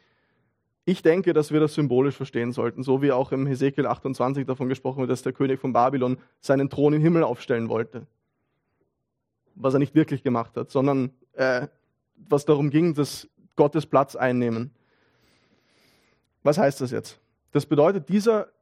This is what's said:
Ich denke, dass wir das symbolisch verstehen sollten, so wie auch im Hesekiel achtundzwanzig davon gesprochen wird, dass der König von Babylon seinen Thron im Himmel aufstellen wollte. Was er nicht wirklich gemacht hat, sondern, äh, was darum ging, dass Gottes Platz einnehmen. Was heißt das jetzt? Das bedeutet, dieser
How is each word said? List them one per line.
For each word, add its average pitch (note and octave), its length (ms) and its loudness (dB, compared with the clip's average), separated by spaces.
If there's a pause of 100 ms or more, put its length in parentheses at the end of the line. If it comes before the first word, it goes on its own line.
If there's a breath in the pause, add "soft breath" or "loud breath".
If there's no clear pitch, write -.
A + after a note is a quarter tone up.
(840)
Ich F3+ 160 -2
denke, F3 320 4
dass D3+ 180 0
wir D3+ 80 2
das D3+ 160 2
symbolisch C#3 400 2
verstehen A#2+ 360 -6
sollten, A#2+ 300 -4
so C3+ 200 0
wie C#3 100 2
auch B2+ 200 -2
im C3+ 140 -2
Hesekiel C#3 400 -2
achtundzwanzig C3 640 -4
davon C3 220 -4
gesprochen C3 320 -6
wird, B2+ 100 -2
dass B2 100 -2
der C#3+ 120 -4
König C3+ 260 -2
von C3 140 -4
Babylon B2+ 440 0 (220 soft breath)
seinen C#3 300 0
Thron D3 240 2
im D3+ 80 2
Himmel D#3+ 220 4
aufstellen A#2 460 -4
wollte. A2+ 380 -6 (1500)
Was C3 180 -2
er C#3 60 2
nicht C#3+ 160 -2
wirklich D3+ 280 0
gemacht A#2+ 340 -2
hat, B2 140 -10
sondern, C3+ 400 0 (220)
äh, B2+ 340 -2 (480)
was - 300 -2
darum D3 240 2
ging, D#3+ 240 2
dass - 340 -6 (280)
Gottes D3 300 2
Platz C3+ 300 0
einnehmen. B2 560 -2 (1700)
Was D3+ 140 2
heißt C#3 240 0
das B2+ 100 -6
jetzt? - 280 -10 (320)
Das C#3+ 140 0
bedeutet, D#3+ 440 2
dieser G#3+ 380 0 (140)